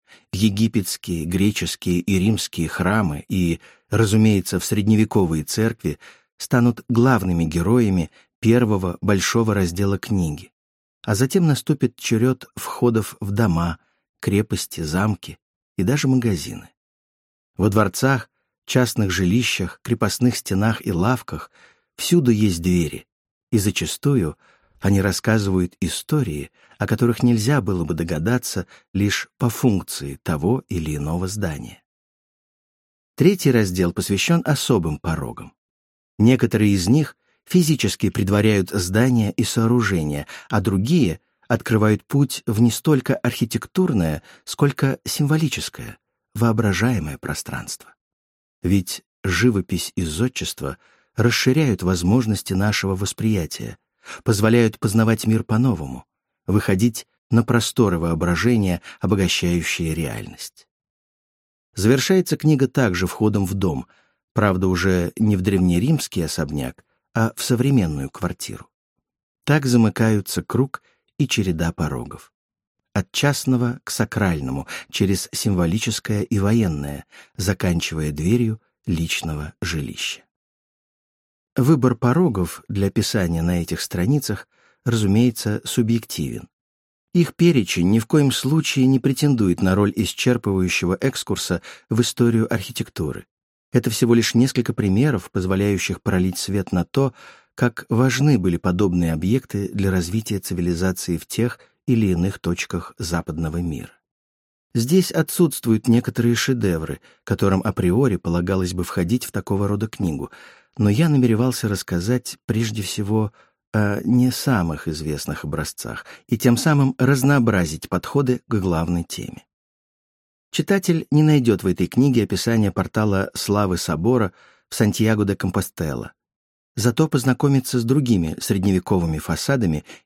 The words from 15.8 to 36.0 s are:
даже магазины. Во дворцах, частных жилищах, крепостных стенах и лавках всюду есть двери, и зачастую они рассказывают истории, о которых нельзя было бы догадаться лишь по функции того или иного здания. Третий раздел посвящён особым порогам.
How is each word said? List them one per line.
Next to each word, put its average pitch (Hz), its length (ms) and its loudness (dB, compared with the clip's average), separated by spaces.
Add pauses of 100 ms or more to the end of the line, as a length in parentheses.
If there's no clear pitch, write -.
даже 139 240 0
магазины. 117 600 -2 (880)
Во 101 120 2
дворцах, 110 600 0 (360)
частных 113 460 0
жилищах, 92 720 -2
крепостных 117 540 0
стенах 107 480 -2
и 107 60 -2
лавках 92 600 -2 (440)
всюду 147 360 2
есть 104 300 2
двери, 85 460 0 (440)
и 113 60 2
зачастую 98 800 -2 (440)
они 98 200 4
рассказывают 98 800 0
истории, 85 720 -4 (260)
о 104 100 -4
которых 117 360 0
нельзя 120 380 2
было 92 240 -2
бы 82 80 -4
догадаться 85 720 -2 (260)
лишь 101 440 -2
по 117 120 0
функции 87 720 -2
того 87 460 -2
или 78 280 -6
иного 80 320 -4
здания. 87 540 -8 (1300)
Третий 165 360 4
раздел 92 420 2
посвящён 104 520 0
особым 95 540 0
порогам. 71 540 -8 (640)